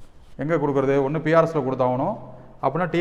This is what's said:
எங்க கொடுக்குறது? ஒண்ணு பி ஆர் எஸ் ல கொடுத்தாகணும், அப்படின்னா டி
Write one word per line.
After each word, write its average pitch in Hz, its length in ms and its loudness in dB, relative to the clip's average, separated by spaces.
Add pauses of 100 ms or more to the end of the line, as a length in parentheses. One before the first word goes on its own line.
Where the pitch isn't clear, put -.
(440)
எங்க 156 180 0
கொடுக்குறது? 139 340 2 (120)
ஒண்ணு 156 180 -2
பி 156 140 2
ஆர் 160 80 4
எஸ் - 100 -6
ல 147 80 0
கொடுத்தாகணும், 127 500 0 (480)
அப்படின்னா 147 300 0
டி 170 80 2